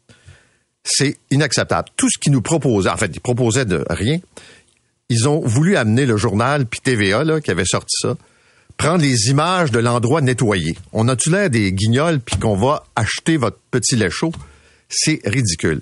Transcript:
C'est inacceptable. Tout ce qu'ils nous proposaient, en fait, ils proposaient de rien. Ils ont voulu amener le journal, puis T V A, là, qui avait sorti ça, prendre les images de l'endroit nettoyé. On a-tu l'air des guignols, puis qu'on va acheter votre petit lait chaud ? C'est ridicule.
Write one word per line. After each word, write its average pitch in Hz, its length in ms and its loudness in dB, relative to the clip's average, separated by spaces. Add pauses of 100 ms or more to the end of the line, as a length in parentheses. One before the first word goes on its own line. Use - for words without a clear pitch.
(840)
C'est - 340 -2 (140)
inacceptable. 120 680 0
Tout 262 140 0
ce - 80 -6
qu'ils - 120 0
nous 131 120 2
proposaient, 117 480 0
en 82 60 -2
fait, 92 160 -2
ils - 60 -12
proposaient 123 460 0
de 85 240 -2
rien. 113 300 -2 (920)
Ils 117 180 0
ont 147 140 0
voulu 156 360 2
amener 123 280 2
le 117 100 2
journal, 117 520 0
puis - 120 -10
T 131 160 0
V 104 160 2
A, 117 120 2
là, 160 180 0
qui - 80 -6
avait 92 160 0
sorti - 340 -4
ça, 120 160 -4 (600)
prendre 165 240 0
les 123 280 2
images 156 420 2
de 117 80 2
l'endroit 120 420 2
nettoyé. 104 560 0 (160)
On 110 140 2
a-tu 131 240 0
l'air 190 180 2
des 107 240 2
guignols, 123 460 2
puis - 180 -4
qu'on 104 180 0
va 127 280 0 (120)
acheter 139 420 0
votre 113 200 -2 (140)
petit 127 240 0
lait 107 160 2
chaud ? 165 200 -4 (580)
C'est - 360 -2
ridicule. 87 560 -2